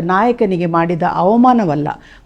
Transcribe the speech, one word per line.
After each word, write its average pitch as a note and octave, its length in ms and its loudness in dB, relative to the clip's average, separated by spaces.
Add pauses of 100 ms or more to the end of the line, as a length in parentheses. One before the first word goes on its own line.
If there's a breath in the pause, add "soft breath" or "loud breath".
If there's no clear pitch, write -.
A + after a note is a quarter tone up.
ನಾಯಕನಿಗೆ F#3+ 680 0
ಮಾಡಿದ E3+ 360 -2 (100)
ಅವಮಾನವಲ್ಲ, F#3+ 760 2 (380 soft breath)